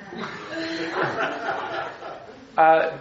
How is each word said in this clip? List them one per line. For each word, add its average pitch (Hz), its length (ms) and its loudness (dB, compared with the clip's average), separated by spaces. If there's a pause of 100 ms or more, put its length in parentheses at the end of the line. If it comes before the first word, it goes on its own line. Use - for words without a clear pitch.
(140)
<laughs> - 2500 -6
uh, 160 440 6